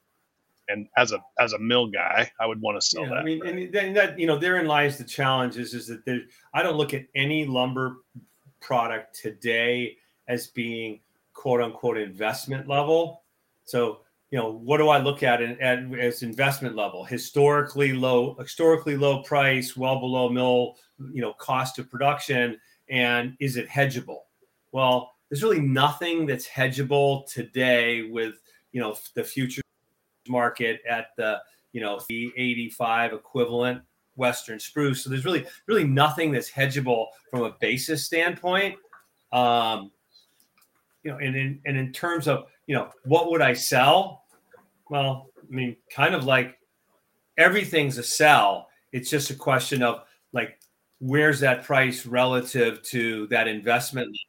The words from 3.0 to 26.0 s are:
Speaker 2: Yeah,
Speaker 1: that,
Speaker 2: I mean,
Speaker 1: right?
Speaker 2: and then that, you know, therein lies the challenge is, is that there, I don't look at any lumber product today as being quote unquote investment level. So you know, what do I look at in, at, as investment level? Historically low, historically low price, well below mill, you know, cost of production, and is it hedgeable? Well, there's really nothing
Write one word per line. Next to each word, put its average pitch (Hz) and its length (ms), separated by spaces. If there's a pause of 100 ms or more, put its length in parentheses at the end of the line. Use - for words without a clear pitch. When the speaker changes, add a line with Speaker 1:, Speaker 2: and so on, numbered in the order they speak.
Speaker 2:
Yeah, 131 60
Speaker 1:
that, - 80
Speaker 2:
I - 60
mean, 160 160
Speaker 1:
right? 175 140
Speaker 2:
and 180 180
then 196 220
that, 190 240
you 165 80
know, 151 120
therein 180 280
lies 147 320
the 123 60
challenge 131 540
is, 120 160
is 113 140
that 113 180
there, 123 160 (320)
I 156 80
don't 170 140
look 143 180
at - 200
any 147 300
lumber 127 540 (600)
product 117 600
today 117 760 (320)
as 123 200
being 113 520 (340)
quote 123 260
unquote 113 380
investment 107 680
level. 160 560 (420)
So 120 340 (300)
you 139 80
know, 113 120
what 117 280
do 151 100
I 143 100
look 139 240
at 120 180
in, 120 200
at, 127 180 (200)
as 120 240
investment 127 520
level? 95 300
Historically 143 880
low, 127 420
historically 160 600
low 139 260
price, 135 540
well 131 240
below 127 280
mill, 123 480 (360)
you 131 100
know, 107 120
cost 131 440
of 127 120
production, 127 680 (300)
and 123 500
is 135 180
it 120 120
hedgeable? 135 540 (500)
Well, 127 400 (160)
there's 143 140
really 208 180
nothing 151 640